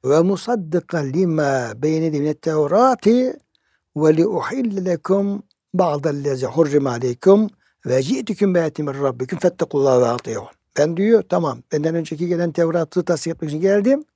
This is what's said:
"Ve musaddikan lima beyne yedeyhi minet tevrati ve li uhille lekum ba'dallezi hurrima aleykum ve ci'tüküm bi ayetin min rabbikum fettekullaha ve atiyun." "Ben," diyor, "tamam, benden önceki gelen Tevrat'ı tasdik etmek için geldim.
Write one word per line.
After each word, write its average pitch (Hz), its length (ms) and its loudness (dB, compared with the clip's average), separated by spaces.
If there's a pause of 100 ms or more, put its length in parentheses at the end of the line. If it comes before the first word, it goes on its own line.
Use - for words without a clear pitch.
"Ve 147 160 4
musaddikan 175 920 -2
lima 143 640 0
beyne 156 300 -2
yedeyhi 151 160 -2
minet 151 200 -4
tevrati 233 960 2 (600)
ve 156 200 4
li 160 100 2
uhille 196 580 -4
lekum 196 580 -2 (300)
ba'dallezi 143 720 -2
hurrima 139 440 2
aleykum 131 600 2 (360)
ve 131 180 0
ci'tüküm 202 520 -2
bi 175 40 4
ayetin 156 260 -4
min 139 180 -6
rabbikum 131 360 -4
fettekullaha 139 600 2
ve 120 60 4
atiyun." 117 360 -6 (340)
"Ben," 160 200 0
diyor, 208 320 2
"tamam, 151 420 -2
benden 156 240 -2
önceki 165 320 -4
gelen 170 240 -2
Tevrat'ı 170 540 -2
tasdik 165 280 -2
etmek 156 160 -8
için 151 120 -6
geldim. 208 440 2 (100)